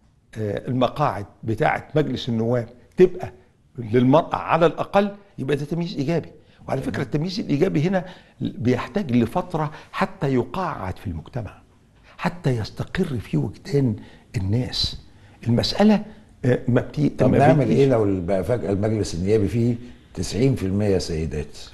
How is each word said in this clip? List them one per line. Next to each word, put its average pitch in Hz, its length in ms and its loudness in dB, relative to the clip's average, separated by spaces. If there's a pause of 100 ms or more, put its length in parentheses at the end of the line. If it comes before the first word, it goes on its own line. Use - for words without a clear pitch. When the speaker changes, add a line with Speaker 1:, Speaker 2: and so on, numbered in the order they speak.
(380)
Speaker 1:
آه، 107 300 -4
المقاعد 123 580 -2 (180)
بتاعة 113 520 -2
مجلس 135 340 -2
النواب 113 400 0 (280)
تبقى - 340 4 (460)
للمرأة 127 580 4
على 127 300 2
الأقل، 196 460 0 (260)
يبقى 135 180 -2
ده 147 100 -6
تمييز 175 320 -6
إيجابي. 147 320 -2 (380)
وعلى 131 140 -2
Speaker 2:
تمام. 233 120 -6
Speaker 1:
فكرة 170 100 -2
التمييز 175 360 -4
الإيجابي 165 420 0
هنا 185 240 0 (360)
بيحتاج 123 720 -2
لفترة 151 600 0 (200)
حتى 151 420 -2
يقعد 127 640 -4
في - 100 -12
المجتمع، 90 540 -10 (560)
حتى - 400 -2
يستقر 131 600 -4
في - 180 -4
وجدان 127 580 -2 (420)
الناس. 104 640 -2 (480)
المسألة، 202 560 4 (420)
آه، 123 220 4
ما 120 140 4
بتي-، 143 280 -2 (100)
Speaker 2:
طب 127 120 4
Speaker 1:
ما 131 60 4
Speaker 2:
نعمل 139 280 6
Speaker 1:
بتجيش. 113 120 2
Speaker 2:
إيه 139 100 6
لو 117 160 4
ال-، 95 220 2
بقى 95 180 0
فجأة 107 280 -2
المجلس 101 440 0
النيابي 98 320 2
فيه 117 280 2 (380)
تسعين 110 420 0
في 92 100 -4
المية 98 320 2
سيدات؟ 78 600 -4 (160)